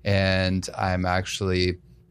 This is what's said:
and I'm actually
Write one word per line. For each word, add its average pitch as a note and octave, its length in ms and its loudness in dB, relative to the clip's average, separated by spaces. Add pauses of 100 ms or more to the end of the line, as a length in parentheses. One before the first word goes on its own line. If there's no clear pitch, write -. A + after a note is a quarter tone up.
and F#2+ 640 2 (100)
I'm F#2 280 -2
actually F2+ 720 0 (340)